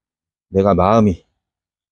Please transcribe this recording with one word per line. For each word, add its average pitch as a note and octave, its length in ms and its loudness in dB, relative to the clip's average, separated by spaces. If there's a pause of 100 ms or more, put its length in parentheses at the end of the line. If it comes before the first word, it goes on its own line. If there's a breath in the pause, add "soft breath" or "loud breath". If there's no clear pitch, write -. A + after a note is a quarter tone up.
(480)
내가 G2 260 0
마음이 G2 500 0 (680)